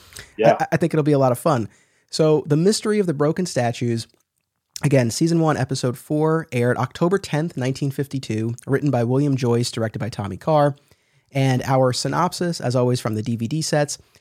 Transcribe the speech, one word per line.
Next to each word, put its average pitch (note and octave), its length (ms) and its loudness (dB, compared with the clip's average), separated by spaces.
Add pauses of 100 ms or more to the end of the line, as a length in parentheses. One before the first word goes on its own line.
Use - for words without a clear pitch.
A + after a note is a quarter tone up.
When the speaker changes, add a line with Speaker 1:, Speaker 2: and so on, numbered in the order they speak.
(360)
Speaker 1:
Yeah. - 240 4
Speaker 2:
I, - 140 -2
I D#3 40 4
think E3 160 0
it'll D3+ 100 2
be D3 100 2
a C#3 40 4
lot C3 140 4
of A#2+ 80 -2
fun. B2 300 0 (420)
So D#3 340 2
The D3 120 2
Mystery G#3 420 2
of F#3 80 0
the D#3+ 60 0
Broken D#3 320 0
Statues, A#2 600 -2 (760)
again, C3 260 4
Season E3 300 0
one, D#3 160 2
Episode C3 420 -2
four, D#3 540 -2
aired B2 240 2
October E3+ 420 0
tenth, D#3+ 380 -4
nineteen C3 340 -2
fifty-two, A#2 640 -4 (140)
written C3+ 240 0
by A#2+ 140 0
William C3+ 320 0
Joyce, A#2+ 340 0
directed A2 280 -4
by G2+ 100 -6
Tommy G2 280 -8
Carr. D3 380 2 (560)
And C3+ 320 0
our C3 300 2
synopsis, E3+ 640 -2
as B2+ 160 -2
always, B2 240 2
from A2 160 -4
the G#2+ 80 -4
D A#2 140 -4
V A2+ 100 -4
D D#3 140 -4
sets, D3 360 -2 (240)